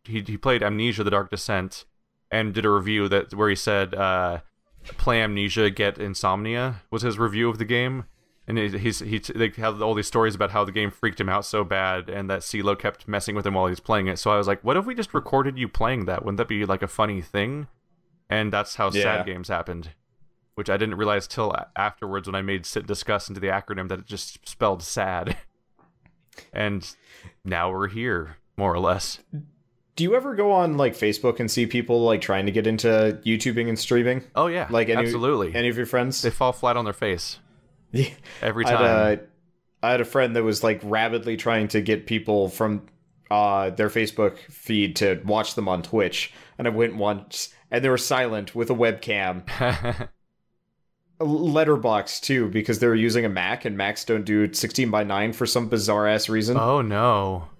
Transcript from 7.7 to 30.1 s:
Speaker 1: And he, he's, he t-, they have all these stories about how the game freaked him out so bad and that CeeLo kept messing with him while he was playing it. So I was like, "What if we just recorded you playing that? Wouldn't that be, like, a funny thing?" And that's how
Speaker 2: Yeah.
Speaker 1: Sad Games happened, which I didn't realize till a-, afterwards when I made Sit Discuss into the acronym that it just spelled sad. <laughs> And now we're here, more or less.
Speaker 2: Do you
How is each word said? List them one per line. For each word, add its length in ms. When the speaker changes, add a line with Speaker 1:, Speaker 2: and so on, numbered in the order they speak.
Speaker 1:
And 120
he, 200
he's, 220
he 200
t-, 140
they 160
have 200
all 120
these 140
stories 280
about 160
how 140
the 80
game 180
freaked 280
him 100
out 160
so 200
bad 440
and 200
that 120
CeeLo 380
kept 280
messing 280
with 120
him 80
while 120
he 40
was 100
playing 260
it. 120
So 120
I 60
was 100
like, 160
"What 140
if 80
we 80
just 200
recorded 440
you 120
playing 360
that? 200
Wouldn't 120
that 120
be, 160
like, 160
a 80
funny 320
thing?" 460
And 220
that's 240
how 160
Speaker 2:
Yeah. 120
Speaker 1:
Sad 220
Games 220
happened, 440
which 140
I 60
didn't 200
realize 320
till 260
a-, 140
afterwards 500
when 80
I 60
made 240
Sit 200
Discuss 440
into 100
the 80
acronym 400
that 120
it 60
just 400
spelled 380
sad. 580
<laughs> 60
And 340
now 280
we're 160
here, 500
more 140
or 80
less. 400
Speaker 2:
Do 80
you 120